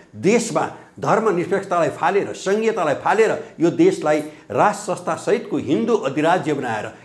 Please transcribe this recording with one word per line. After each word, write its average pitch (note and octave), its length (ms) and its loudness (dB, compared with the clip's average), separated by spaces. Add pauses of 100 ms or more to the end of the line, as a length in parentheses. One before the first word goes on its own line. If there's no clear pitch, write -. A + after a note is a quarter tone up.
(160)
देशमा D#3 540 0 (300)
धर्मनिरपेक्षतालाई F3 880 0
फालेर, F3 440 0
सङ्घीयतालाई G3+ 640 0
फालेर F#3 640 0
यो E3 100 4
देशलाई D#3 500 2 (300)
राज E3+ 240 4
संस्थासहितको F3+ 840 -4
हिन्दू G3+ 400 0
अधिराज्य D3+ 560 0
बनाएर A#2 420 -6 (100)